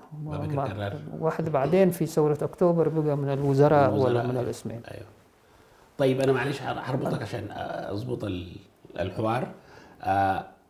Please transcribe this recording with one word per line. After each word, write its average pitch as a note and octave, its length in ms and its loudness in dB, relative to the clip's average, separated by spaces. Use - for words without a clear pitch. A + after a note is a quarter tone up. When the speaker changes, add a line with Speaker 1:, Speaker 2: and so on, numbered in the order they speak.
Speaker 1:
بابكر D3+ 420 -6
Speaker 2:
ما-، C#3 120 -2
Speaker 1:
كرار. G2+ 280 -6
Speaker 2:
واحد D#3+ 300 -2
بعدين D#3 400 4
في E3+ 160 -2
ثورة D3+ 360 2
أكتوبر E3+ 480 2
بقى D3+ 280 0
من C#3 120 -2
الوزراء C#3 600 6
Speaker 1:
من C3+ 60 2
الوزراء، C3 160 4
Speaker 2:
ولا A#2+ 120 2
من B2 60 -2
Speaker 1:
أيوة. B2+ 120 -2
Speaker 2:
الاسمين. A2+ 400 -6
Speaker 1:
أيوة. G2 140 -14
طيب، C3+ 240 2
أنا C3+ 100 4
معلش B2+ 300 0
هر-، B2 180 -6
هربطك - 420 -4
عشان G#2+ 260 -8
أظبط A#2 340 -6
ال-، F2+ 340 -8
الحوار. A2 480 -2
آه، - 60 -10
آه، G2 380 0